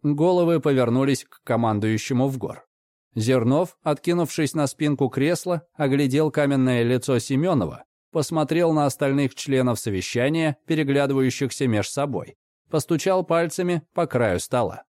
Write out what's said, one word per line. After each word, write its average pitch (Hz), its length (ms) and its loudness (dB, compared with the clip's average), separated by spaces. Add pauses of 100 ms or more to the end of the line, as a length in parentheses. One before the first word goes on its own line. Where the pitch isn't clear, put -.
Головы 170 580 2
повернулись 131 640 2
к - 200 -20
командующему 113 840 0
в 135 100 -4
гор. 123 280 -10 (480)
Зернов, 127 680 0
откинувшись 160 720 -2
на 151 120 0
спинку 143 420 -2
кресла, 160 540 -2 (120)
оглядел 143 560 0
каменное 131 520 2
лицо 123 360 0
Семёнова, 135 680 -2 (280)
посмотрел 160 600 0
на 151 120 2
остальных 139 500 0
членов 127 440 0
совещания, 135 880 -2
переглядывающихся 139 1000 0
меж 107 220 0
собой, 135 480 -6 (320)
постучал 170 560 0
пальцами 175 580 -2 (120)
по 170 120 0
краю 104 340 0
стола. 110 540 -4